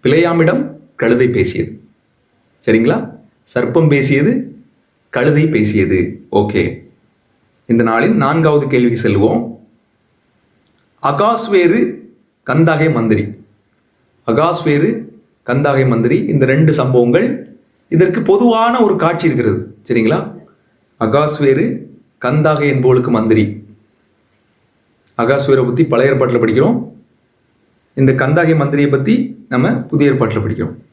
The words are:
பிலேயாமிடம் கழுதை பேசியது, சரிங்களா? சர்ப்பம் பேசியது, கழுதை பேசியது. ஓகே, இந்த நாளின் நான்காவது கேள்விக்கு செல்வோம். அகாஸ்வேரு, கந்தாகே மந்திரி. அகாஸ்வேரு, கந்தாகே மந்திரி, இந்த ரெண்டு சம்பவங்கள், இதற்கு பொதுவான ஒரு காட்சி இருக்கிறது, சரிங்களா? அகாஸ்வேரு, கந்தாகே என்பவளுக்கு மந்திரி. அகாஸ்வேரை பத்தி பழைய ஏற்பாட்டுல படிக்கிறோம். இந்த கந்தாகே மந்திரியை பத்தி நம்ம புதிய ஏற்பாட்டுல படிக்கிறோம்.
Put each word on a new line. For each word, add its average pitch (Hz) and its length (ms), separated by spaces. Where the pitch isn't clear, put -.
பிலேயாமிடம் 170 580
கழுதை 123 340
பேசியது, 107 360
சரிங்களா? 117 320
சர்ப்பம் 156 400
பேசியது, 139 400
கழுதை 147 280
பேசியது. 104 440
ஓகே, 104 220
இந்த 117 180
நாளின் 113 340
நான்காவது 151 480
கேள்விக்கு 120 320
செல்வோம். 110 380
அகாஸ்வேரு, 202 680
கந்தாகே 160 460
மந்திரி. 110 280
அகாஸ்வேரு, 156 600
கந்தாகே 135 440
மந்திரி, 117 260
இந்த 135 200
ரெண்டு 156 280
சம்பவங்கள், 127 480
இதற்கு 175 240
பொதுவான 226 440
ஒரு 196 80
காட்சி 170 240
இருக்கிறது, 117 320
சரிங்களா? 120 320
அகாஸ்வேரு, 147 600
கந்தாகே 151 500
என்பவளுக்கு 123 440
மந்திரி. 110 260
அகாஸ்வேரை 135 420
பத்தி 123 260
பழைய 131 220
ஏற்பாட்டுல 123 300
படிக்கிறோம். 139 360
இந்த 135 200
கந்தாகே 160 400
மந்திரியை 143 340
பத்தி 214 200
நம்ம 143 200
புதிய 143 220
ஏற்பாட்டுல 107 320
படிக்கிறோம். - 320